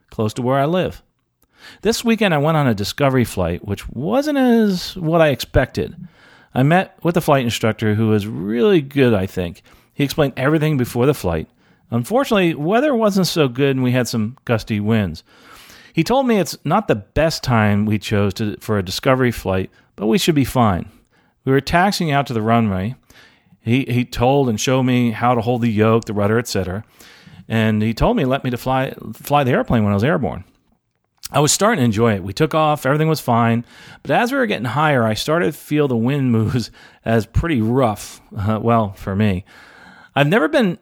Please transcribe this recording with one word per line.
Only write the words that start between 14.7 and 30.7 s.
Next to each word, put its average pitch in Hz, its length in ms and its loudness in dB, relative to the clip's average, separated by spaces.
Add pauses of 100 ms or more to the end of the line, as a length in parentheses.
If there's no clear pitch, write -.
winds. 104 460 -2 (680)
He 160 120 0
told 254 240 0
me 220 100 4
it's - 260 -2
not 190 220 0
the 143 80 2
best 147 480 -2
time 107 440 2
we 107 120 0
chose 101 360 -2
to, 104 260 -6
for 107 180 -2
a 95 60 -2
Discovery 127 480 0
flight, 95 360 -4 (280)
but 202 100 -6
we 220 100 2
should 175 200 2
be 139 80 2
fine. 107 420 0 (560)
We 131 100 0
were 139 100 4
taxiing 175 480 0
out 139 160 0
to 127 80 -6
the 110 80 -2
runway. 110 540 0 (680)
He, 123 260 0
he 120 160 0
told 131 460 0
and 107 100 -4
showed 131 220 0
me 123 300 0
how 120 220 0
to 117 60 0
hold 120 220 -2
the 117 100 2
yoke, 113 320 2
the 110 80 -6
rudder, 104 260 0
et 123 80 -4
cetera. 95 380 -6 (640)
And 110 340 0
he 110 120 -2
told 214 240 0
me, 143 80 0
let 127 180 -2
me 127 60 -4
to 120 80 -4
fly, 131 340 -2 (220)
fly 143 280 -2
the 123 100 2
airplane 151 300 0
when 104 100 2
I 101 40 2
was 101 80 0
airborne. 127 400 -2 (880)